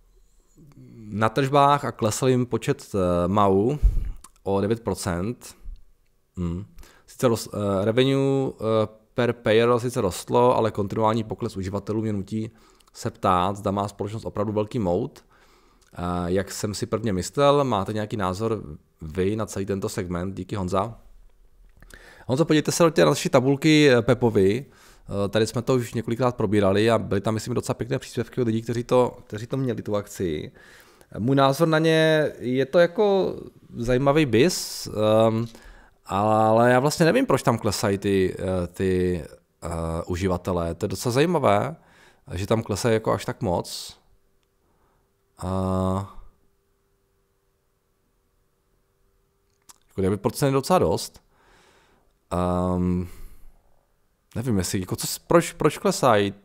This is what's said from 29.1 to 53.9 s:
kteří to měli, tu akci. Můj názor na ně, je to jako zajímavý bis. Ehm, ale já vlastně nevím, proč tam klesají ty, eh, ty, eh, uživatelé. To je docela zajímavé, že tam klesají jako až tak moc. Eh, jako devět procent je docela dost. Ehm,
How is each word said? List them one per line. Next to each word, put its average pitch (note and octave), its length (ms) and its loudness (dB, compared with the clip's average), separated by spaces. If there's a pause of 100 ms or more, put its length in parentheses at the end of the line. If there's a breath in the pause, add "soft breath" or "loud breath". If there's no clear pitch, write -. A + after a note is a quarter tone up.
kteří A2 200 -10
to C#3 100 -6
měli, B2 260 -4
tu G#2 140 -4
akci. F2+ 560 -6 (640 loud breath)
Můj B2+ 180 0
názor C#3 320 2
na D#3 100 2
ně, D#3+ 600 2
je B2+ 280 -2
to - 120 2
jako F#3+ 580 2 (400)
zajímavý C#3 500 2
bis. B2+ 600 0
Ehm, A2 580 4 (600 loud breath)
ale A2 640 4
já B2+ 100 6
vlastně D3+ 260 2
nevím, A#3 200 2
proč C3+ 160 2
tam A#2 160 2
klesají G2+ 400 -2
ty, G2 400 0
eh, F#2 280 -2
ty, F2+ 560 -2 (400)
eh, E2 60 -12 (380)
uživatelé. F2 680 -2
To - 100 -6
je G#2 40 -4
docela G2 240 -4
zajímavé, C3+ 640 0 (560 soft breath)
že F#2 140 -6
tam A2+ 160 0
klesají A2 320 0
jako A2 180 0
až A2 120 -4
tak - 180 -8
moc. - 560 -6 (1500)
Eh, F#2+ 640 -2 (3750 loud breath)
jako - 120 -6
devět F#2+ 200 0
procent B2+ 260 -2
je C3+ 60 2
docela C3+ 260 2
dost. A#2 440 -2 (1080 soft breath)
Ehm, F2+ 800 0 (1300 soft breath)